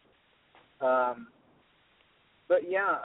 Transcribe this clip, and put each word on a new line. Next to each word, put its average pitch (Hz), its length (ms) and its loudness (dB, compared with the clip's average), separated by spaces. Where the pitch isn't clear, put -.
Um, 123 480 0
but 170 200 2
yeah, 185 360 -2